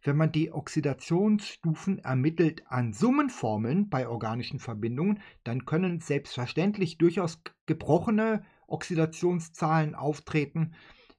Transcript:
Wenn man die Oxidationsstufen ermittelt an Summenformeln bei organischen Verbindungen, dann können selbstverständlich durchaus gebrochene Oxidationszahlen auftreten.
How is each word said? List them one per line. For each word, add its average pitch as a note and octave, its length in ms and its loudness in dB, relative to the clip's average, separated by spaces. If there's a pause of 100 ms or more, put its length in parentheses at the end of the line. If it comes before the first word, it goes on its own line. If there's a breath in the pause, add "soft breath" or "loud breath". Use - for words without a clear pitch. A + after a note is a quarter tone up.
Wenn C#3+ 140 2
man D#3+ 140 4
die D#3+ 200 0
Oxidationsstufen E3 1500 -2
ermittelt D3+ 680 0
an A#2+ 260 -2
Summenformeln F3+ 960 2
bei C3 180 0
organischen A#2 520 -4
Verbindungen, B2 600 -2 (240 loud breath)
dann B2 220 -4
können E3+ 340 0
selbstverständlich E3 1000 -2
durchaus E3 420 2 (240)
gebrochene G#3 800 2 (220 loud breath)
Oxidationszahlen D#3+ 1300 0
auftreten. D3+ 800 -2 (440 loud breath)